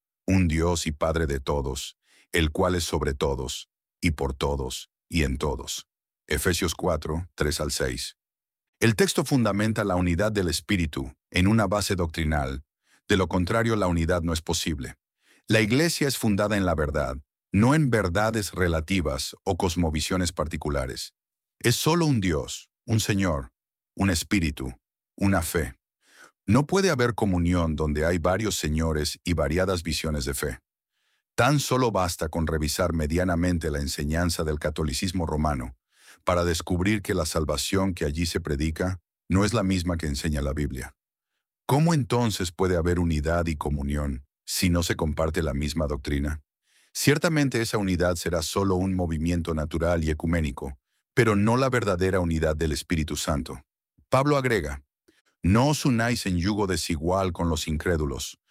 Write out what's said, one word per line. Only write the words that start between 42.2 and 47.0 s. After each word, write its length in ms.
puede 240
haber 220
unidad 480
y 100
comunión 720
si 260
no 120
se 140
comparte 460
la 120
misma 320
doctrina? 560
Ciertamente 720